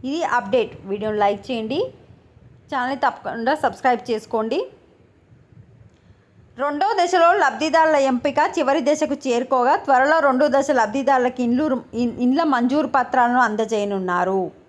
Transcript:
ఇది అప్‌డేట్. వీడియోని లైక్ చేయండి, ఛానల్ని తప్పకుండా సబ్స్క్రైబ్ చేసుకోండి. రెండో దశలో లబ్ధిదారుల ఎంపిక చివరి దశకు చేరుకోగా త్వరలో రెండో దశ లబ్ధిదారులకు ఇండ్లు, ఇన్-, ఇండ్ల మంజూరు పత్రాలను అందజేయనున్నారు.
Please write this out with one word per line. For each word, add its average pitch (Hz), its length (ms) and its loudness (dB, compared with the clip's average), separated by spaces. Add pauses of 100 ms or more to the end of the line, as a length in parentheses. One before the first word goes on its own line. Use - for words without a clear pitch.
ఇది 294 200 -6
అప్‌డేట్. 233 500 -2 (100)
వీడియోని 208 340 -6
లైక్ 208 320 -2
చేయండి, 233 420 -6 (760)
ఛానల్ని 262 260 -4
తప్పకుండా 233 580 -2
సబ్స్క్రైబ్ 247 560 -2
చేసుకోండి. 226 600 -4 (1900)
రెండో 294 280 -2 (180)
దశలో 339 280 4
లబ్ధిదారుల 311 640 2
ఎంపిక 269 400 0 (220)
చివరి 285 220 2
దశకు 294 340 0 (140)
చేరుకోగా 247 480 2
త్వరలో 285 440 2
రెండో 277 280 2
దశ 269 220 0
లబ్ధిదారులకు 254 720 0
ఇండ్లు, 247 400 0 (120)
ఇన్-, 240 240 -4
ఇండ్ల 254 240 2
మంజూరు 269 440 0
పత్రాలను 247 540 2
అందజేయనున్నారు. 196 1080 -2 (180)